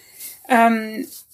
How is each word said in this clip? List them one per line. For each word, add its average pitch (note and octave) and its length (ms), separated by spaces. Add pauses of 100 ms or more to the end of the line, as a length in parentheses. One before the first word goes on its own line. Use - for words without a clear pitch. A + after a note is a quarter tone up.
(480)
Ähm, A3+ 580 (280)